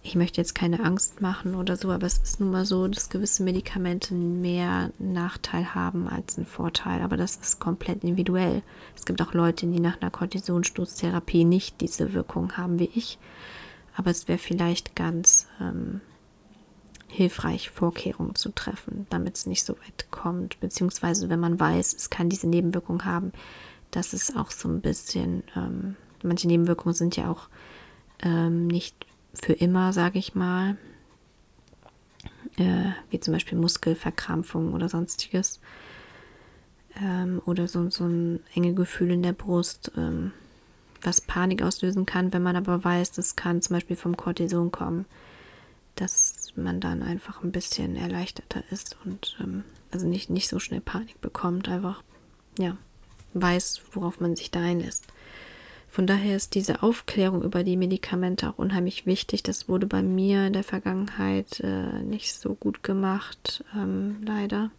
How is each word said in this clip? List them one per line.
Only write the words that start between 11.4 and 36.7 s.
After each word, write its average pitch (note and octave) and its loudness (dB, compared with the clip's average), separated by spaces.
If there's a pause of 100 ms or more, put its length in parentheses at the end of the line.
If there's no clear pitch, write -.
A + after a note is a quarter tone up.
nicht F3+ 4
diese E3+ 0
Wirkung F3 -2
haben F3 0
wie E3+ 2
ich. - -4 (800)
Aber F#3 2
es - 0
wäre F3 2
vielleicht F3 -2
ganz, E3+ 4 (120)
ähm, F#3 -4 (1120)
hilfreich, - 0
Vorkehrungen F3 -2
zu - 0
treffen, - -6
damit F3+ -2
es - 2
nicht F#3 0
so - -4
weit - -12
kommt. F3+ -4
Beziehungsweise, F3 0
wenn E3+ 2
man E3+ 2
weiß, E3+ 2
es - -2
kann F3 0
diese F#3 0
Nebenwirkung F3 2
haben, F#3 -2 (580)
dass - -2
es B3 -2
auch - -4
so - -4
ein E3 0
bisschen, F3+ -2 (120)
ähm, F#3 -4 (260)
manche F3 2
Nebenwirkungen E3+ 4
sind F3 2
ja F3 0
auch, - -6 (720)
ähm, E3+ 2
nicht - -2 (260)
für - 2
immer, F#3 6
sag F3+ 2
ich - -2
mal, F#3 2 (1800)
äh, F3+ 4 (180)
wie - -2
zum D#3+ 0
Beispiel F3 0
Muskelverkrampfung E3 0
oder E3+ 0
sonstiges, - -2 (1400)